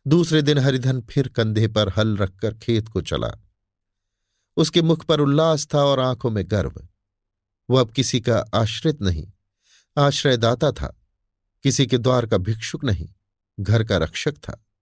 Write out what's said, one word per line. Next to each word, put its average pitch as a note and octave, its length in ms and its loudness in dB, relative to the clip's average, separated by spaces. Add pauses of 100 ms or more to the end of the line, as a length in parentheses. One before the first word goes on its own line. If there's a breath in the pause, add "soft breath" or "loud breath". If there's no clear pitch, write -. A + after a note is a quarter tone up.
दूसरे D#3+ 360 4
दिन D3 160 2
हरिधन C3 420 2
फिर C3 280 -2
कंधे A2 400 0
पर G#2+ 200 0
हल G#2+ 280 0
रखकर G#2 380 -4
खेत A2 340 -4
को F#2 120 -4
चला। A#1 300 -4 (1300)
उसके E3 260 2
मुख E3 220 0
पर D3+ 160 0
उल्लास D3 540 0
था D3 100 2
और C#3 160 2
आंखों B2+ 300 -2
में G#2 160 -2
गर्व। E2+ 420 -4 (840)
वो B2 60 4
अब B2 140 4
किसी B2 300 -2
का A2 240 0 (100)
आश्रित A#2 480 -2
नहीं, E2 300 -4 (680 soft breath)
आश्रयदाता C3 720 2
था, - 280 -10 (600)
किसी C3+ 240 2
के B2+ 120 2
द्वार B2 280 2
का A2 120 0
भिक्षुक A2 460 -6
नहीं, F#2 300 -4 (460)
घर G#2+ 240 0
का A2 120 0
रक्षक F2+ 420 -4
था। - 260 -16 (180)